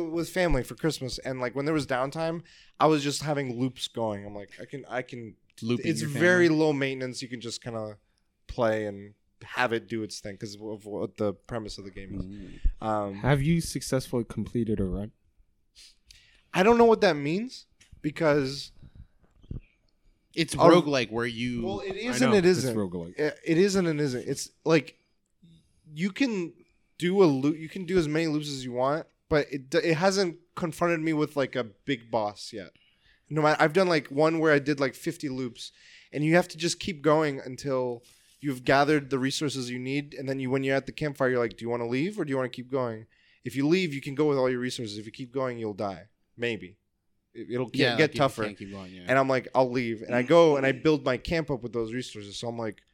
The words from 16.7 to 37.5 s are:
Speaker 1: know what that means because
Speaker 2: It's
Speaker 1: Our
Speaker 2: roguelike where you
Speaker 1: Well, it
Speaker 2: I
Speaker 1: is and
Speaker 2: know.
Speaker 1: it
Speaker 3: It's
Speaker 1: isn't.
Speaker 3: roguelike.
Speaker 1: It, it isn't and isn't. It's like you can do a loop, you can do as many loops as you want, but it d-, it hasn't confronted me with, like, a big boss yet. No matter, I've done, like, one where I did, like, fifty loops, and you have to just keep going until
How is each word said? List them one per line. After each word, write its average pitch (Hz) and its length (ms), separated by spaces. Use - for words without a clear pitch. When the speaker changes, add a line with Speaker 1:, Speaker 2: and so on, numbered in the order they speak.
Speaker 1:
know 233 60
what 226 160
that 180 140
means 165 520
because 143 680
Speaker 2:
It's 165 220
Speaker 1:
Our 160 160
Speaker 2:
roguelike 143 400
where 117 140
you 120 400
Speaker 1:
Well, 196 160
it 196 100
Speaker 2:
I 220 180
Speaker 1:
is 254 120
and 233 100
Speaker 2:
know. 208 60
Speaker 1:
it 175 80
Speaker 3:
It's 180 140
Speaker 1:
isn't. 123 180
Speaker 3:
roguelike. 90 420
Speaker 1:
It, 151 260
it 160 120
isn't 190 280
and 156 140
isn't. 127 280
It's 135 220
like 156 340
you 170 180
can 202 420
do 180 240
a 190 40
loop, 147 320
you 160 100
can 190 180
do 185 120
as 160 100
many 160 200
loops 151 200
as 135 160
you 127 80
want, 139 360
but 147 240
it 135 180
d-, 175 100
it 160 180
hasn't 190 400
confronted 170 460
me 160 120
with, 151 220
like, 135 220
a 123 80
big 117 440
boss 107 440
yet. 95 180
No 151 120
matter, 151 200
I've 156 120
done, 185 140
like, 156 200
one 156 320
where 156 140
I 143 60
did, 139 200
like, 135 140
fifty - 340
loops, 127 440
and 147 100
you 160 120
have 175 140
to - 80
just 160 220
keep 165 220
going 151 420
until 127 600